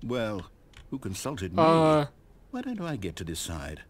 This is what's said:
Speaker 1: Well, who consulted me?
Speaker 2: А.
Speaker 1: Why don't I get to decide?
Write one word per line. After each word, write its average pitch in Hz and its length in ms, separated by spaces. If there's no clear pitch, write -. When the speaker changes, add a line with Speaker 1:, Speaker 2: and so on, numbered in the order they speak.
Speaker 1:
Well, 110 400
who 135 80
consulted 95 540
me? 90 60
Speaker 2:
А. 160 500
Speaker 1:
Why 247 100
don't 247 180
I 165 160
get 95 200
to - 80
decide? 78 640